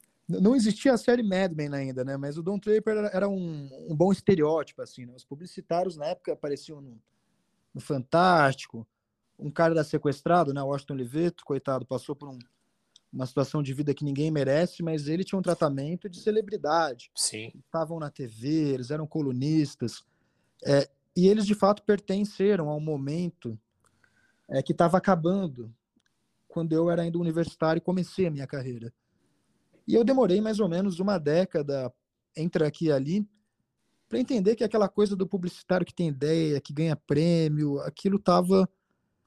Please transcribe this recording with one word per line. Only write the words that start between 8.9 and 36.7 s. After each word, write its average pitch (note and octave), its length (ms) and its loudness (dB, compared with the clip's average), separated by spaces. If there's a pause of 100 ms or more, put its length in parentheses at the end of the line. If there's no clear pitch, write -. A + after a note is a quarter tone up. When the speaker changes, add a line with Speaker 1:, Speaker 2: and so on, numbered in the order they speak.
Speaker 1:
um D3 120 -10
cara E3 240 2
era D#3 100 2
sequestrado, D3+ 720 0
né? C#3 80 -6
O C3+ 60 -4
Washington C#3 260 -6
Oliveto, C#3 500 -4
coitado, C3+ 400 -4
passou C3+ 320 -8
por D3 140 -16
um, C3 80 -16 (760)
uma C3 140 -6
situação D3 360 -2
de C3+ 120 -4
vida C#3+ 180 -2
que C3 100 -6
ninguém D3 280 -2
merece, D3+ 520 0
mas D#3+ 260 -4
ele E3+ 160 -2
tinha F#3+ 140 -4
um F#3 40 -2
tratamento E3 640 -2
de F3+ 100 -16
celebridade. E3 960 -2
Speaker 2:
Sim. - 380 -6 (140)
Speaker 1:
Estavam E3 320 -6
na D3 120 -8
T C#3 160 -10
V, A2 220 -10
eles C#3 420 0
eram D#3 160 -4
colunistas. C#3+ 960 -2 (640)
É, C#3 240 4 (260)
e F#3 140 6
eles, G#3 160 4
de G3+ 100 0
fato, G#3 280 2
pertenceram G3+ 880 0
a D3+ 40 -4
um D3+ 60 -6
momento, D3+ 800 -6 (880)
é, C3+ 140 -2
que E3 100 -2
tava E3+ 240 4
acabando E3+ 760 0 (800)
quando E3 240 -4
eu E3 180 4
era E3+ 120 0
ainda E3+ 160 -2
universitário E3 600 0
e E3+ 40 -2
comecei F#3 440 -2
a E3 40 -2
minha C#3 160 -6
carreira. B2 440 -10 (960)
E - 80 2
eu A3+ 80 8
demorei A3 380 4
mais G#3+ 200 -2
ou G3+ 80 2
menos F3 300 -2
uma G3 200 0
década, D3 760 0 (420)
entre E3 300 0
aqui D3+ 220 -2
e D3+ 60 4
ali, D#3+ 360 0 (800)
pra A3+ 100 -2
entender A#3 380 2
que - 80 -2
aquela G#3 240 2
coisa G#3 260 0
do F#3 120 -2
publicitário F3+ 580 -4
que - 80 -8
tem E3+ 160 -2
ideia, D3+ 500 0
que - 140 -10